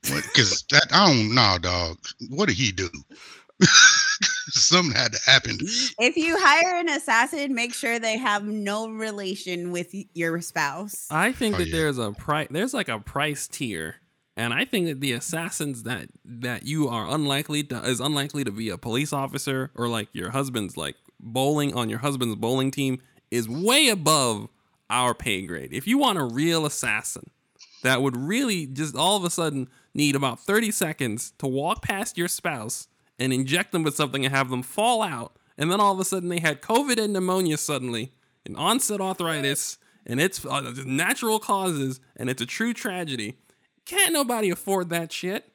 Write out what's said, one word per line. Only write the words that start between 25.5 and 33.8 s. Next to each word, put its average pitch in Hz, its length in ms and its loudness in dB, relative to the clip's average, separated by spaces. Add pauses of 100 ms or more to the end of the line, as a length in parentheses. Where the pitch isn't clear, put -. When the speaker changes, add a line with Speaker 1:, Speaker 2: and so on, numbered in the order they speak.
Speaker 4:
If 123 160 -4
you 247 100 4
want 247 220 2
a 139 60 0
real 151 400 2
assassin - 640 -4 (540)
that 131 180 4
would 131 160 0
really 185 500 0
just 139 300 -6
all 180 180 4
of 190 80 0
a 175 60 0
sudden 147 400 -2 (240)
need 143 220 4
about 135 240 0
thirty 214 320 0
seconds 127 680 -4
to 139 80 -4
walk 143 340 -2
past 202 360 -6
your 175 100 -2
spouse 131 600 -6 (320)
and 131 120 0
inject 135 400 0
them 165 120 0